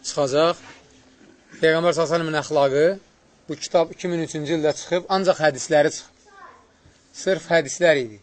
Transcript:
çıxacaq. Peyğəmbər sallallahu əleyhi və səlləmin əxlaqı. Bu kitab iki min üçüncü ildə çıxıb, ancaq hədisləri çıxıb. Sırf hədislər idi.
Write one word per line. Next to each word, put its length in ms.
çıxacaq. 600
Peyğəmbər 320
sallallahu 140
əleyhi 20
və 60
səlləmin 260
əxlaqı. 460
Bu 160
kitab 280
iki 160
min 160
üçüncü 320
ildə 240
çıxıb, 320
ancaq 320
hədisləri 480
çıxıb. 320
Sırf 320
hədislər 480
idi. 220